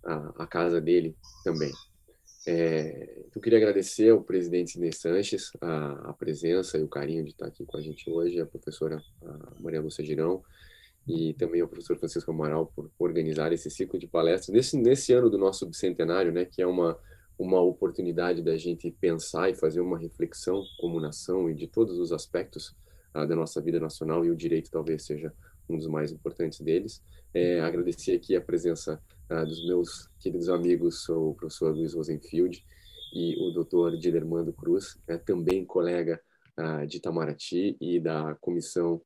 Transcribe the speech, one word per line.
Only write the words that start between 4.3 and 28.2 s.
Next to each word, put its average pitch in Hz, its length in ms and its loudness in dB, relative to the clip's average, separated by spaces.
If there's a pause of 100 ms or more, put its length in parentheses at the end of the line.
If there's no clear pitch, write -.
Sidney 87 220 -4
Sanches 92 580 -2 (100)
a, 73 480 -4
a 76 40 -10
presença 82 640 0
e 78 60 2
o 76 40 -2
carinho 73 360 -2
de 76 80 -8
estar 80 160 -12
aqui 73 180 -12
com - 120 -12
a 78 40 -6
gente 76 280 -10
hoje, 85 300 0
a 80 60 -2
professora, - 560 -6 (220)
a 76 380 -16
Maria 80 200 -4
Lúcia 76 220 -6
Girão, 78 380 0 (680)
e 80 260 -2
também 85 280 0
ao 82 60 0
professor 80 300 -6
Francisco 82 340 -6
Amaral 78 440 -2
por 76 240 -12
organizar 80 520 0
esse 82 180 -2
ciclo 92 300 -4
de 85 80 -12
palestras 85 460 2
nesse, 131 240 4
nesse 131 360 6
ano 123 160 8
do 101 80 2
nosso 95 280 2
bicentenário, 87 680 0
né, 87 140 0
que - 160 -4
é 90 60 4
uma, 87 300 2 (400)
uma 92 240 4
oportunidade 87 800 0
da 82 160 2
gente 85 340 -4
pensar 85 580 0
e 90 60 0
fazer 80 260 0
uma 90 160 -2
reflexão 85 680 -4 (160)
como 85 200 -2
nação 85 500 -2
e 78 60 -4
de 78 120 -8
todos 101 300 0
os 85 140 -2
aspectos, - 640 -6 (380)
ah, 76 120 -2
da 80 100 0
nossa 80 240 -2
vida 82 200 0
nacional, 80 440 -2
e 85 60 2
o 85 60 2
direito 80 340 -2
talvez 80 340 -4
seja 76 300 -8 (340)
um 82 100 -4
dos 80 100 -4
mais 78 240 -2
importantes 78 500 -6
deles. 80 400 0 (320)
É, 90 280 2
agradecer 87 540 0
aqui 95 200 0